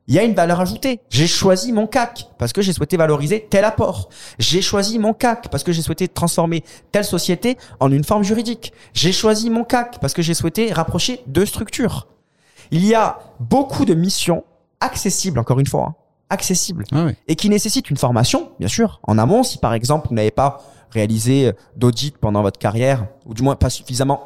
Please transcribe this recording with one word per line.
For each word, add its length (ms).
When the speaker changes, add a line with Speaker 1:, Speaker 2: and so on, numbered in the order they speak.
Speaker 1:
il 60
y 40
a 60
une 100
valeur 260
ajoutée. 480
J'ai 180
choisi 460
mon 140
cac 420
parce 140
que 100
j'ai 100
souhaité 240
valoriser 520
tel 160
apport. 440
J'ai 220
choisi 380
mon 160
cac 360
parce 140
que 80
j'ai 100
souhaité 260
transformer 560
telle 120
société 540
en 100
une 140
forme 180
juridique. 500
J'ai 200
choisi 380
mon 140
cac 360
parce 140
que 80
j'ai 120
souhaité 380
rapprocher 540
deux 200
structures. 600
Il 140
y 100
a 240
beaucoup 460
de 100
missions 500
accessibles, 580
encore 220
une 60
fois, 220
hein, 60
accessibles, 600
Speaker 2:
Ah 140
oui. 80
Speaker 1:
et 80
qui 120
nécessitent 420
une 60
formation, 600
bien 100
sûr, 360
en 140
amont. 260
Si 140
par 160
exemple, 340
vous 60
n'avez 180
pas 300
réalisé, 560
euh, 60
d'audit 420
pendant 240
votre 160
carrière, 480
ou 100
du 80
moins 120
pas 160
suffisamment 560